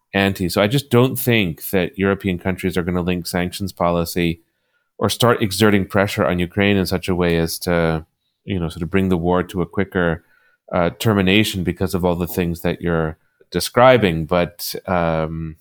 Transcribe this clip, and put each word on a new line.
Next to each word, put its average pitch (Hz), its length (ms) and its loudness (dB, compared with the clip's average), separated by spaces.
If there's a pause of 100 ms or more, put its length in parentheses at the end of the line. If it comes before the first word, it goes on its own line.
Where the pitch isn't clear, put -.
(140)
ante. 98 340 0
So 95 140 0
I 104 60 4
just 135 240 0
don't 123 240 4
think 107 560 -2
that 90 260 -2
European 95 400 0
countries 90 400 -4
are 90 60 -2
gonna 90 180 -2
link 87 240 -2
sanctions 90 480 -4
policy 87 720 -2 (560)
or 101 100 0
start 117 320 2
exerting 101 460 2
pressure 104 360 0
on 87 140 0
Ukraine 101 400 2
in 92 80 2
such 87 240 -4
a 92 60 2
way 85 220 2
as 82 220 -2
to, 82 460 0 (400)
you 95 140 -4
know, 82 100 -4
sort 85 140 -8
of 82 80 -8
bring 95 180 0
the 90 80 2
war 90 240 0
to 90 200 -4
a 82 40 0
quicker, 87 580 -2 (480)
uh, 87 280 0
termination 101 640 2
because 87 320 -4
of 87 100 0
all 87 100 2
the 87 120 -4
things 85 340 -4
that 87 200 -4
you're 82 360 -2 (320)
describing. 101 760 4
But, 87 500 -2 (100)
um, 80 760 -2